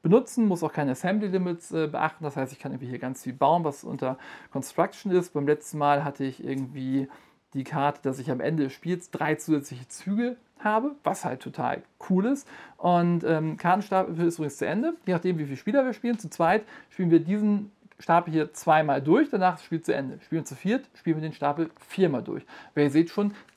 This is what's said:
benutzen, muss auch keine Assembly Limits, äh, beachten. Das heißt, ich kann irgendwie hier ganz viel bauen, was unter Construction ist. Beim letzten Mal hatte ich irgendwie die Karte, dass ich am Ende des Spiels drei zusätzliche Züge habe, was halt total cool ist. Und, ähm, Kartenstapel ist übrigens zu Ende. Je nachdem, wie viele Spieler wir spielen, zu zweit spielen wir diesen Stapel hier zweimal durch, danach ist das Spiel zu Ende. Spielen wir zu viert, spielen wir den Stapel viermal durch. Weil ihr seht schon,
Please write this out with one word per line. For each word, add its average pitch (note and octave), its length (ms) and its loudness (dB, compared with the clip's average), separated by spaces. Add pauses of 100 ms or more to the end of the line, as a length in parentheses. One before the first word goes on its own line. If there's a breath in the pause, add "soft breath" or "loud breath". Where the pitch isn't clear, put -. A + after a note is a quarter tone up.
benutzen, A3+ 420 4
muss F3 140 0
auch D#3 100 -2
keine C#3+ 200 0
Assembly G3 380 -2
Limits, F3+ 420 -2
äh, D#3+ 160 0
beachten. D#3 360 -4
Das D3 140 -6
heißt, C3 160 -4
ich - 60 -20
kann C3+ 120 -8
irgendwie B2 180 -10
hier B2 100 -8
ganz C3 240 -8
viel B2+ 100 -8
bauen, D#3 300 4
was C#3+ 200 -4
unter - 360 -6 (340 loud breath)
Construction F#3 580 -2
ist. F3+ 220 2
Beim C#3+ 140 0
letzten D3 320 -2
Mal C#3+ 240 4
hatte C#3 200 -4
ich C3 200 -6
irgendwie C3+ 640 -4 (480 loud breath)
die C3+ 80 -4
Karte, C#3 400 -2
dass C3+ 160 -4
ich C3 100 -8
am B2+ 100 -2
Ende D3+ 260 0
des C3+ 80 -6
Spiels F3 360 -6
drei D#3 240 -2
zusätzliche C#3+ 540 -4
Züge A#3+ 500 -4 (220)
habe, A3 320 0 (120)
was - 220 -2
halt B2+ 160 -6
total C3+ 400 -6 (260)
cool F#3+ 200 2
ist. C#4 200 -2 (300 loud breath)
Und, F3 460 2
ähm, D#3 340 0
Kartenstapel F#3+ 580 0 (120)
ist E3+ 80 0
übrigens D3+ 220 -6
zu - 100 -2
Ende. A#3+ 260 0 (140)
Je F#3 60 0
nachdem, F3 260 0
wie D3+ 60 -4
viele C#3 120 -8
Spieler C4 260 2
wir B3+ 100 -2
spielen, A#3+ 260 -2
zu D#3 100 -12
zweit F#3 360 2 (260 loud breath)
spielen F3+ 180 0
wir E3 120 8
diesen G#3 500 0 (260)
Stapel E3+ 340 2
hier D#3 220 0
zweimal D3+ 480 2
durch, A3 300 4
danach F#3 240 2
ist - 60 -18
das - 40 -20
Spiel D#3+ 160 -6
zu - 140 -2
Ende. C#3 260 -6
Spielen D#3+ 200 -4
wir D3 40 -10
zu C3+ 100 -12
viert, A#3 380 -2
spielen D#3+ 220 -2
wir D#3 80 -4
den D#3 100 -6
Stapel D3 460 -2
viermal - 420 0
durch. - 240 -10 (300 loud breath)
Weil D3 80 4
ihr C#3+ 80 4
seht E3 180 4
schon, G3+ 240 0 (240 loud breath)